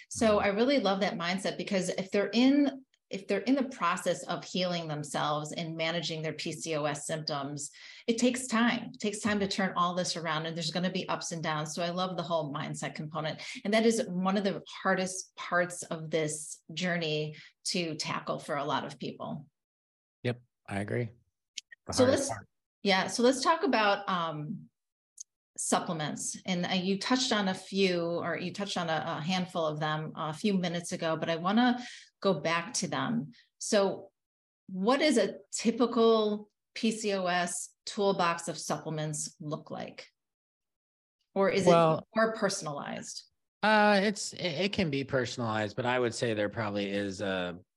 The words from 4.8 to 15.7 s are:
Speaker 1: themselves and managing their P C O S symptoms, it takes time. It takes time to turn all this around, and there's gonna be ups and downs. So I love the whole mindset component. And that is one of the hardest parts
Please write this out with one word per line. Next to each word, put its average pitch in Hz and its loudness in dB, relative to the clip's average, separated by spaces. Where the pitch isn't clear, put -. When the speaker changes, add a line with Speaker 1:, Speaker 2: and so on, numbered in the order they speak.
Speaker 1:
themselves 151 -2
and 160 -6
managing 160 -2
their 156 -4
P 156 -6
C 160 -4
O 147 -2
S 147 -2
symptoms, 147 -6
it 226 2
takes 247 0
time. 226 2
It - -14
takes 208 -4
time 208 0
to 196 0
turn 190 0
all 175 2
this 180 -2
around, 160 -2
and 165 -6
there's 160 -4
gonna 185 0
be 185 -4
ups 165 -4
and 160 -6
downs. 156 -2
So 180 -2
I 175 0
love 180 -2
the 170 -4
whole 156 -2
mindset 151 -6
component. 156 -6
And 202 2
that 220 4
is 226 4
one 185 0
of 196 0
the 175 -2
hardest 185 -2
parts 175 -2